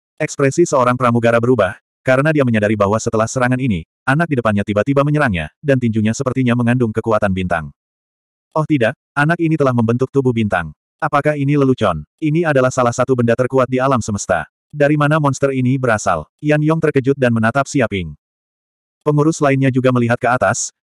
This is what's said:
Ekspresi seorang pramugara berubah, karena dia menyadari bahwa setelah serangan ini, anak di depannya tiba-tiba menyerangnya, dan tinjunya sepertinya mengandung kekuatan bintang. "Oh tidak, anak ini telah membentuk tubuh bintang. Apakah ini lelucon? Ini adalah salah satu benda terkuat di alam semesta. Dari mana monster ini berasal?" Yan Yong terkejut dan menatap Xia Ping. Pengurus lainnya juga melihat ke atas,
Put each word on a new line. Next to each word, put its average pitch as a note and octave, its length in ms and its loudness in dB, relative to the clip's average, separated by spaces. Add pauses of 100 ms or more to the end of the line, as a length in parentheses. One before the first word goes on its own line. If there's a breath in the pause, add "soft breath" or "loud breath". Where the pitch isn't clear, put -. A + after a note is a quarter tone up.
(160)
Ekspresi D3 480 0
seorang B2 320 2
pramugara A#2 400 2
berubah, A#2 400 0 (240)
karena C3+ 320 2
dia D3+ 80 2
menyadari A2 320 0
bahwa G2+ 240 0
setelah A2+ 320 -2
serangan B2+ 320 -2
ini, G2+ 240 -4 (240)
anak D#3 240 0
di B2+ 80 0
depannya G#2 240 0
tiba-tiba C3+ 400 0
menyerangnya, C3+ 560 -2
dan C#3 160 0
tinjunya A2+ 400 0
sepertinya B2+ 400 -2
mengandung A#2+ 320 0
kekuatan G#2+ 480 0
bintang. F2 320 -4 (880)
"Oh D#3 80 0
tidak, B2+ 320 0 (160)
anak D3+ 320 0
ini D#3 160 0
telah C3 160 2
membentuk A#2+ 320 0
tubuh B2+ 240 0
bintang. F#2 400 -4 (240)
Apakah D3+ 400 -2
ini C#3 160 -2
lelucon? B2+ 480 0 (160)
Ini D#3+ 320 0
adalah C3 240 2
salah A#2+ 240 0
satu C3 160 0
benda A#2 240 2
terkuat B2+ 320 0
di B2+ 80 -2
alam C3 240 0
semesta. F#2+ 480 -4 (240)
Dari D3 240 0
mana D3 240 0
monster C#3 320 0
ini C3 240 0
berasal?" G#2 640 -2
Yan D3+ 240 0
Yong D#3+ 160 0
terkejut C#3 400 2
dan A#2+ 160 2
menatap A2+ 320 0
Xia C3+ 160 0
Ping. F2+ 320 -6 (840)
Pengurus D3+ 400 0
lainnya C3+ 320 2
juga B2+ 240 0
melihat A#2+ 240 0
ke A#2+ 80 -2
atas, A#2 560 -2